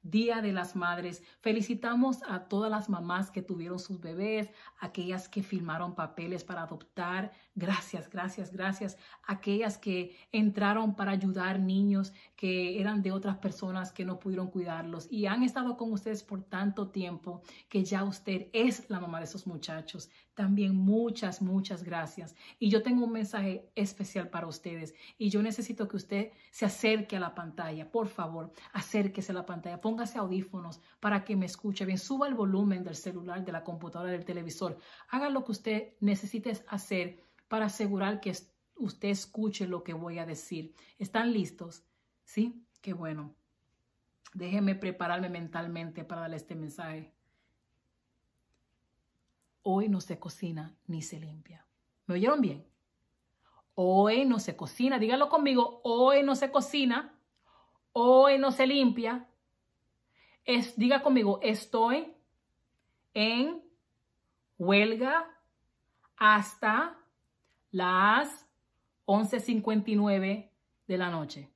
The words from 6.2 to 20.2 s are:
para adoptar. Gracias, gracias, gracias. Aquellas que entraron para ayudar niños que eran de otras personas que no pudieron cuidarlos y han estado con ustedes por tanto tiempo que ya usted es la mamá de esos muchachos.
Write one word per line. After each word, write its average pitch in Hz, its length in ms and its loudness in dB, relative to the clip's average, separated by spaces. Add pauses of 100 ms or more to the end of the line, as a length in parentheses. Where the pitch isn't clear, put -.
para 170 180 -8
adoptar. 180 720 -6 (200)
Gracias, 180 560 -4
gracias, 185 440 -8
gracias. 190 440 -4 (300)
Aquellas 202 500 -2
que 180 380 -4 (160)
entraron 208 640 2
para 196 160 0
ayudar 190 480 0
niños 196 540 2 (240)
que 185 420 -2
eran 202 220 0
de 190 100 0
otras 196 280 -2
personas 185 520 -6
que 180 140 -8
no 180 140 -6
pudieron 185 280 -4
cuidarlos 170 640 -6
y 208 140 0
han 233 180 2
estado 247 320 0
con 226 160 -4
ustedes 208 320 -4
por 190 200 -10
tanto 196 480 -2
tiempo 175 500 -8 (260)
que 196 160 0
ya 190 220 -2
usted 190 480 -4
es 240 360 0
la 185 120 -4
mamá 170 160 -6
de 160 80 -8
esos - 220 -10
muchachos. 160 640 -10 (240)